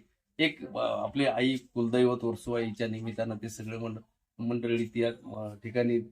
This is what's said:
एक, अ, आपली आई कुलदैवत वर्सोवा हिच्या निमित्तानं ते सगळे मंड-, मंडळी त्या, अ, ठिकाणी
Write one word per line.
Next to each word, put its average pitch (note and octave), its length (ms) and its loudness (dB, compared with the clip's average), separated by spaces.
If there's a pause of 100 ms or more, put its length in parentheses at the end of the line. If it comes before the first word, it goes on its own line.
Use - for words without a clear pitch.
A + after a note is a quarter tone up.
(400)
एक, - 380 0
अ, - 20 -2
आपली A2+ 460 0
आई B2+ 300 4
कुलदैवत B2 680 2
वर्सोवा A#2 360 -2
हिच्या A2+ 280 -2
निमित्तानं A2 480 -4
ते A2 140 -8
सगळे A2 280 -8
मंड-, A2+ 240 -6 (380)
मंडळी A#2 460 0
त्या, A#2 260 0 (140)
अ, G#2+ 280 -8
ठिकाणी A#2+ 460 2 (120)